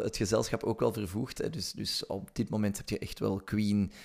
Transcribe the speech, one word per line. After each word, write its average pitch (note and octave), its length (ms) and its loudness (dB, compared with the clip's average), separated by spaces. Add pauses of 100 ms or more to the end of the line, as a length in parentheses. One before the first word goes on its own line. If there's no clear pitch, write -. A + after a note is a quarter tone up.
het - 140 -2
gezelschap A2 460 2
ook A2 160 0
wel A#2 140 4
vervoegt, G#2+ 440 -4
hè. - 120 0
Dus, D#3+ 220 -4
dus - 340 -4
op F#2+ 300 -4
dit A2+ 140 0
moment G#2 280 2
heb - 120 -8
je A2 100 -2
echt - 200 -8
wel G2+ 260 0
Queen, G#2 460 4 (140)